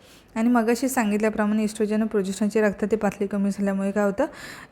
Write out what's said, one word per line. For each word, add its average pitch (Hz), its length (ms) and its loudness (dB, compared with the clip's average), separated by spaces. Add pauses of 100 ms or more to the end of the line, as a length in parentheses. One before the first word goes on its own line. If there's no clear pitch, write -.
(340)
आणि 226 140 0
मगाशी 240 400 2
सांगितल्याप्रमाणे 214 760 0
इस्ट्रोजन 214 380 0
व 226 40 0
प्रोजेस्टेरॉनची 208 540 0
रक्तातील 214 380 2
पातळी 202 280 -2
कमी 202 240 0
झाल्यामुळे 196 400 -2
काय 208 140 2
होतं, 202 220 0 (460)